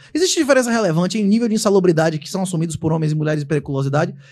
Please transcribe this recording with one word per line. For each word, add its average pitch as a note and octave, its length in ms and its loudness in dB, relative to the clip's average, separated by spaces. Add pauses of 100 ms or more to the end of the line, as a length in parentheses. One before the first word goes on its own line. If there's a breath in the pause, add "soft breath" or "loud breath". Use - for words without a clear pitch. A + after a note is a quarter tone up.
(120 loud breath)
Existe F4 280 0
diferença B3+ 320 2
relevante F#3 440 0
em G#3+ 80 0
nível A3 240 2
de G#3+ 60 0
insalubridade F3+ 640 2
que C#3 100 -12
são F#3 140 -6
assumidos E3+ 320 -4
por D#3+ 180 -2
homens D#3 200 -2
e - 20 -2
mulheres D3+ 300 -2
e - 20 -14
periculosidade? C#3+ 680 -2 (200 loud breath)